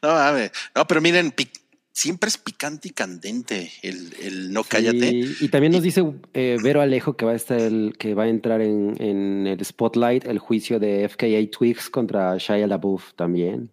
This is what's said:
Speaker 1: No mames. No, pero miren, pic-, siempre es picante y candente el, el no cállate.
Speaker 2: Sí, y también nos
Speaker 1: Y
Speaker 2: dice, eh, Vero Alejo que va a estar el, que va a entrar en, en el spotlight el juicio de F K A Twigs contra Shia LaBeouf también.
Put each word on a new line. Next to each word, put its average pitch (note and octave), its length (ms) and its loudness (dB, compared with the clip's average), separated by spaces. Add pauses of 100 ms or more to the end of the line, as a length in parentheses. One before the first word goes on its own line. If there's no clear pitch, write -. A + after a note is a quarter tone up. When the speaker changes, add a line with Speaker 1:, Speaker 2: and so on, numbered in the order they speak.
Speaker 1:
No D3+ 80 2
mames. C#3+ 420 2 (220)
No, D#3 120 2
pero D#3+ 140 2
miren, E3+ 320 4
pic-, - 280 -8 (320)
siempre F3+ 360 -2
es A3+ 100 -4
picante D3 500 -10
y - 40 -12
candente G2 800 -8 (100)
el, F2+ 400 -10
el F#2+ 300 -8
no G#2+ 120 -2
cállate. A#2+ 460 2
Speaker 2:
Sí, B2 300 -2
y D3 80 0
también D3+ 240 4
nos F3+ 80 6
Speaker 1:
Y D#3+ 40 -2
Speaker 2:
dice, F3+ 200 4 (300)
eh, B2+ 280 0
Vero C#3+ 180 4
Alejo C3+ 360 2
que - 80 -4
va A2+ 80 2
a A#2 40 0
estar A#2+ 220 -2
el, A2 400 0
que G#2+ 160 -2
va G#2+ 100 2
a A2 40 2
entrar A2+ 320 0
en, G#2 420 0
en G2 440 0
el G2 180 -2
spotlight A#2+ 600 0
el B2 140 -4
juicio A2+ 400 -2
de G2+ 260 0
F G#2 120 -6
K A#2+ 100 -2
A G#2+ 240 2
Twigs - 400 0
contra G2 480 -2
Shia G#2 280 0
LaBeouf F#2+ 480 -4
también. F2 580 -2